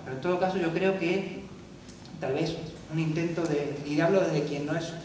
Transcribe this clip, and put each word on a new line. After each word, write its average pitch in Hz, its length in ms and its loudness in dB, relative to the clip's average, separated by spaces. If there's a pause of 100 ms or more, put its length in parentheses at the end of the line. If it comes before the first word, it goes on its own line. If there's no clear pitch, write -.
Pero 131 120 -6
en 131 60 -8
todo 180 160 2
caso 185 200 2
yo 165 140 2
creo 190 260 2
que 180 440 0 (800)
tal 135 140 -2
vez 160 200 0 (380)
un 160 60 0
intento 165 440 2
de, 143 340 0 (100)
y 151 140 2
hablo 190 200 6
desde 160 240 4
quien 147 220 -2
no 156 100 0
es - 160 -4 (120)